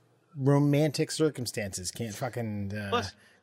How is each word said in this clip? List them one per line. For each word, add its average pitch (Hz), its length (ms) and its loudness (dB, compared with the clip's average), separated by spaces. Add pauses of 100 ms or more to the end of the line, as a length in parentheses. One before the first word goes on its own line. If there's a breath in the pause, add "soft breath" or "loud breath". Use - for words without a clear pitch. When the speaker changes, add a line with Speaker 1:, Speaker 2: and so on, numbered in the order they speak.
(360)
Speaker 1:
romantic 143 760 4
circumstances, 107 800 -2
can't 113 220 -8
fucking, 107 600 -4
uh, 104 140 -6
Speaker 2:
Plus, 101 240 -2 (300 soft breath)